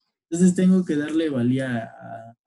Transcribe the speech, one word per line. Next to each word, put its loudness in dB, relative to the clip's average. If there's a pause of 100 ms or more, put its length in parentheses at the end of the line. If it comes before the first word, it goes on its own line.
(300)
Entonces 4
tengo 2
que -2
darle -2
valía -2
a, -18